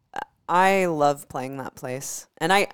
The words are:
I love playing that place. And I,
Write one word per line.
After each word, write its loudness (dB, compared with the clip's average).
I 4
love 0
playing -10
that -12
place. -10
And 0
I, 2